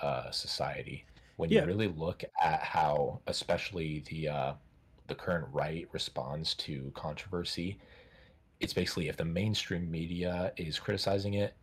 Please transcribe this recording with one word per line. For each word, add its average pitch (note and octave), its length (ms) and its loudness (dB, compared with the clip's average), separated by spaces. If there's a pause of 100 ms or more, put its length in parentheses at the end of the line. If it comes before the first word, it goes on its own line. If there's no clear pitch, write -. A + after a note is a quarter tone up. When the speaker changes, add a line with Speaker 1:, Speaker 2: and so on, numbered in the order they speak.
Speaker 1:
uh, C2+ 300 0
society. - 760 -4 (320)
When E2 140 2
you G#3+ 80 10
Speaker 2:
Yeah. - 40 6
Speaker 1:
really G2+ 240 4
look D#2+ 360 -2 (180)
at D#2+ 200 4
how, D2 680 2
especially D#2+ 800 -2
the, D#2 200 -4
uh, C#2+ 260 0 (540)
the - 80 -4
current E2 360 0
right D#2 400 0
responds D2+ 640 -4
to C#2 400 -6
controversy, F2 840 -4 (800)
it's - 140 0
basically F2 360 0
if - 80 -4
the E2 80 0
mainstream F2 640 2
media F2 640 0
is D#2 220 -4
criticizing G2+ 560 2
it, G2+ 280 2